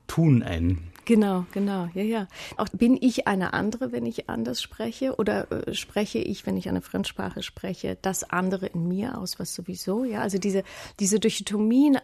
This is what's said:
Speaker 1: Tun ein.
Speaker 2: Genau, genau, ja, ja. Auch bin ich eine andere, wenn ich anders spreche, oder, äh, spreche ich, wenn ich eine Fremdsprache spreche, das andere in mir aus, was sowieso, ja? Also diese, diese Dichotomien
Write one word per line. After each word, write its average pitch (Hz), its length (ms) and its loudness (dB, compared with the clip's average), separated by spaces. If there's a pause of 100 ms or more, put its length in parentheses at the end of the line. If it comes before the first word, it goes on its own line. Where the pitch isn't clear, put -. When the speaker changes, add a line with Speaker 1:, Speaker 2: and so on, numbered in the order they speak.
Speaker 1:
Tun 143 380 6
ein. 85 340 0 (260)
Speaker 2:
Genau, 202 480 4
genau, 196 420 -2
ja, 190 80 -2
ja. 214 240 -2 (300)
Auch 214 160 -2
bin 240 280 4
ich - 280 2
eine 190 240 0
andere, 233 400 -2
wenn 240 140 -4
ich - 220 -6
anders 233 320 -4
spreche, 233 540 -4
oder, - 540 -2
äh, - 40 -6
spreche - 460 -4
ich, - 280 -4
wenn 190 100 -2
ich 185 120 -4
eine 180 140 -2
Fremdsprache - 600 -6
spreche, 185 580 -8
das 190 220 -4
andere 185 420 -2
in 170 220 -2
mir 190 280 -4
aus, - 220 -8
was - 160 -8
sowieso, 185 480 -4
ja? 226 180 -4
Also 202 180 -2
diese, 190 260 0 (340)
diese 202 220 2
Dichotomien 226 840 4